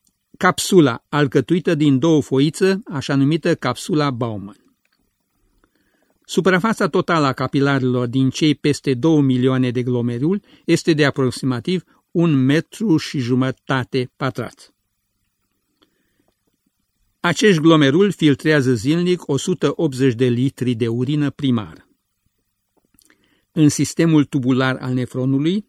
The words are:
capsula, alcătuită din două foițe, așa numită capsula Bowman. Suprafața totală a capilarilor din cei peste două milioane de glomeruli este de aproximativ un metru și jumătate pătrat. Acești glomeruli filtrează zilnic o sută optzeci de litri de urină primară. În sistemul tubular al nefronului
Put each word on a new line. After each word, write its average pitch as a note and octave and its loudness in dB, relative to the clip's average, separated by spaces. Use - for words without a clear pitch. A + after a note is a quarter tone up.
capsula, E3+ 2
alcătuită D3+ 0
din C#3+ 2
două D#3 4
foițe, E3 0
așa D3+ -6
numită D#3 0
capsula D3 -4
Bowman. G#2+ -8
Suprafața F#3+ 0
totală E3 0
a C3 0
capilarilor B2+ -2
din C3 0
cei D3+ 0
peste C#3+ -2
două D3+ 2
milioane B2+ 0
de B2 -4
glomeruli B2 -4
este E3 0
de D3 2
aproximativ C3 -2
un D3+ 2
metru D#3 0
și - -6
jumătate B2+ -2
pătrat. - -10
Acești F3 2
glomeruli D#3+ 4
filtrează D3 0
zilnic E3+ -2
o C#3 -2
sută D#3+ -2
optzeci C3+ 0
de B2 0
litri B2 -2
de A#2 -2
urină C3+ -2
primară. A#2 -4
În D3+ 4
sistemul D#3 2
tubular C3 0
al B2+ -6
nefronului C3+ -2